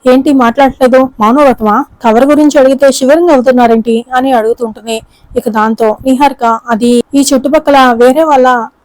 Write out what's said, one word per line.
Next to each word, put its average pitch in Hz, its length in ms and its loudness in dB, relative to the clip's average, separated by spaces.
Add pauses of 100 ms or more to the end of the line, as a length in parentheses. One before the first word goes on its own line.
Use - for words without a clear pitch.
"ఏంటి 269 260 2
మాట్లాడట్లేదు, 262 760 0 (120)
మౌనవ్రతమా? 233 640 0 (200)
కవర్ 233 200 2
గురించి 294 360 2
అడిగితే 269 320 2
షివరింగ్ 311 380 0
అవుతున్నారేంటి?" 233 760 0 (100)
అని 262 180 -2
అడుగుతూ 226 340 -2
ఉంటుంది. 220 360 -10 (340)
ఇక 240 120 -6
దాంతో 214 560 -2
నిహారిక, 254 640 -2
"అది 240 340 0 (120)
ఈ 277 100 2 (100)
చుట్టుపక్కల 269 580 0
వేరే 254 300 2
వాళ్ళ 254 440 0 (180)